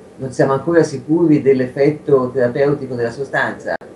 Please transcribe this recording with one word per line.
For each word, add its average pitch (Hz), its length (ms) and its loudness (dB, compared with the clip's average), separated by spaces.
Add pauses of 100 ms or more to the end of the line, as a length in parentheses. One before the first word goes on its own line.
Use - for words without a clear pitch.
(160)
"non 127 160 -10
siamo 135 220 2
ancora 165 280 2
sicuri 151 580 2
dell'effetto 131 960 0
terapeutico 131 600 0
della 117 180 -4
sostanza", 120 640 -6 (200)